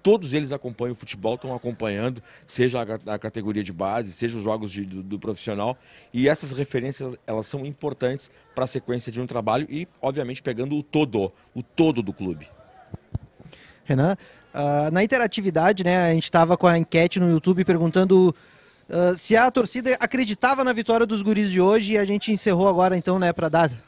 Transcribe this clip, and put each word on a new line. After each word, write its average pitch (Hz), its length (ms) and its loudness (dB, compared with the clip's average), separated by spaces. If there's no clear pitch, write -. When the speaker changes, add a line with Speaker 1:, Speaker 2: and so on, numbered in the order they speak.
Speaker 1:
todos 190 320 2
eles 143 200 -4
acompanham 123 400 -8
o - 20 -8
futebol, 113 420 -6
tão 131 160 -10
acompanhando, 117 680 -6
seja 123 340 0
a, 107 340 -6
a 104 40 -8
categoria 107 440 -6
de 90 100 -10
base, 98 400 -4
seja 117 240 -6
os 107 80 -8
jogos 107 260 -4
de, 101 140 -8
do, 95 180 -12
do 95 160 -10
profissional. 107 580 -6
E 127 160 2
essas 147 240 -2
referências, 131 600 -6
elas 110 180 -6
são 139 200 -10
importantes 139 680 -6
pra 127 100 -2
sequência 123 460 -8
de 113 80 -8
um 127 80 -6
trabalho 117 420 -2
e, 160 160 -8
obviamente, 135 400 -6
pegando 135 360 -4
o 147 60 -4
todo, 113 500 -2
o 123 80 -10
todo 151 400 0
do 98 120 -6
clube. 87 340 -8
Speaker 2:
Renan, 147 320 2
ah, 147 360 0
na 175 140 2
interatividade, 196 800 0
né, 175 280 2
a - 20 4
gente 160 180 0
tava 170 240 6
com 180 120 2
a 170 100 6
enquete 170 420 2
no 180 100 4
YouTube 175 360 2
perguntando, 180 680 4
ah, 175 260 2
se 220 200 2
a 240 160 6
torcida 247 480 0
acreditava 247 640 0
na 254 80 2
vitória 233 340 2
dos 214 160 -2
guris 202 300 2
de 185 80 2
hoje, 208 340 4
e 214 40 2
a 208 80 2
gente 202 260 -2
encerrou 196 380 2
agora, 185 260 4
então, 180 240 0
né, 175 140 2
pra 165 160 -2
dar 160 200 4